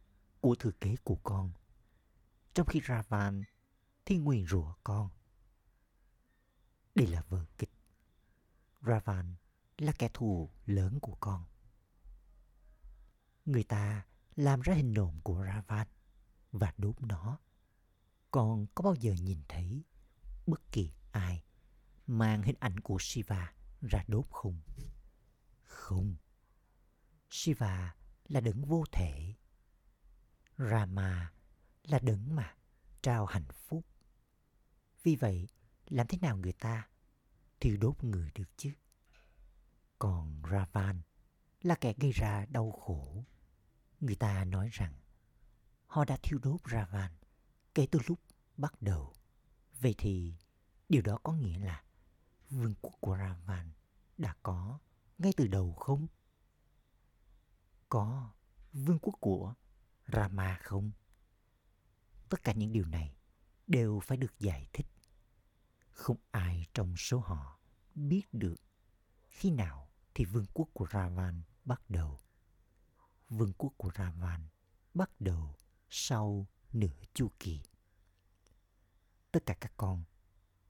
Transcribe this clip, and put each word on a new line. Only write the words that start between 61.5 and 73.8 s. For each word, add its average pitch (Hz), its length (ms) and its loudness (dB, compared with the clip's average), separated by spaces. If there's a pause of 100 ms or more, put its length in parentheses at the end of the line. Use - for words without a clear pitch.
Tất - 160 -2
cả 113 80 2
những 107 200 0
điều 101 140 2
này 78 300 -4 (500)
đều 113 340 4
phải 131 160 -2
được 127 220 -2
giải 82 340 -2
thích. - 140 -4 (1040)
Không - 260 -2 (140)
ai 87 440 -2
trong 90 220 0
số - 240 0
họ 71 380 -6 (360)
biết 151 280 2 (100)
được 92 240 -2 (720)
khi - 220 0
nào 85 400 -2 (240)
thì 120 100 2
vương 98 300 0
quốc 160 180 -2
của 95 200 -4
Ravan 90 500 -2 (220)
bắt - 260 -4
đầu. 76 300 -2 (1080)
Vương 110 240 2
quốc - 240 -6
của 92 220 -4